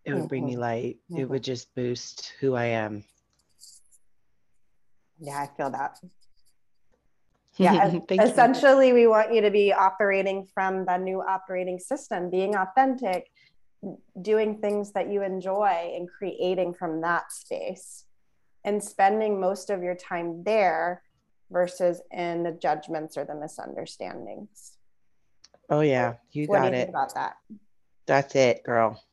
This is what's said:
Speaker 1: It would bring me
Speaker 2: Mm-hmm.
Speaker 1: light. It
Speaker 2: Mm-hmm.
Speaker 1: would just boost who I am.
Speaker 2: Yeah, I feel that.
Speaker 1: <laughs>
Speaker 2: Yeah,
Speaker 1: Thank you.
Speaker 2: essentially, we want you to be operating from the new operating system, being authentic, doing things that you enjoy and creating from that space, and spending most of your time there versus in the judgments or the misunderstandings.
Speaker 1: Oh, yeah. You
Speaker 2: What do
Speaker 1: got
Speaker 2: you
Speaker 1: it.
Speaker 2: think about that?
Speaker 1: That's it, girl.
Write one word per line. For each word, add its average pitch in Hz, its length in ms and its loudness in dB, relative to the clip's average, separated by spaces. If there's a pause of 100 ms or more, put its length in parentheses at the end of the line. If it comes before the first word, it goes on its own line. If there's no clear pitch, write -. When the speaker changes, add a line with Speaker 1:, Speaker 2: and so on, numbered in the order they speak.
Speaker 1:
It 139 100 -6
would 151 140 -4
bring 131 160 -6
me 127 80 -4
Speaker 2:
Mm-hmm. 120 80 -6
Speaker 1:
light. 120 360 -4 (140)
It - 40 -14
Speaker 2:
Mm-hmm. 135 160 -6
Speaker 1:
would 131 140 -4
just 127 320 -8
boost - 640 -8
who 135 160 0
I 120 80 0
am. 107 400 -4 (2250)
Speaker 2:
Yeah, 143 220 -10
I 143 60 -6 (100)
feel 139 140 -4
that. 135 340 -6
Speaker 1:
<laughs> 180 60 -20 (1500)
Speaker 2:
Yeah, 185 300 6
Speaker 1:
Thank 170 220 -2
you. 190 100 4
Speaker 2:
essentially, 262 720 6
we 240 140 8
want 220 260 6
you 226 80 4
to 208 100 4
be 202 220 4
operating 196 800 2
from 190 320 -2
the 208 140 0
new 190 240 -4
operating 185 560 -4
system, 202 500 -6
being 190 260 0
authentic, 208 760 0 (880)
doing 214 400 0
things 208 320 -4
that 190 180 -4
you 202 120 -2
enjoy 190 720 -2
and 175 100 -8
creating 180 680 -4
from 160 260 -6
that 165 320 -2
space, - 720 -12 (580)
and 208 220 -4
spending 208 560 0
most 185 300 -4
of 190 120 -4
your 180 120 -4
time 170 500 -8
there 180 580 0 (480)
versus 180 520 -2 (100)
in 170 300 -4
the 170 100 -4
judgments 156 640 -6
or 143 80 -6
the 147 100 -10
misunderstandings. - 1400 -14 (920)
Speaker 1:
Oh, 151 100 4
yeah. 123 360 2 (160)
You 151 160 -4
Speaker 2:
What 202 100 4
do 131 60 4
Speaker 1:
got 123 80 2
Speaker 2:
you - 20 0
Speaker 1:
it. 123 80 0
Speaker 2:
think - 80 -4
about 139 240 -4
that? - 220 -6 (680)
Speaker 1:
That's 139 300 0
it, 127 300 4
girl. 113 380 0 (100)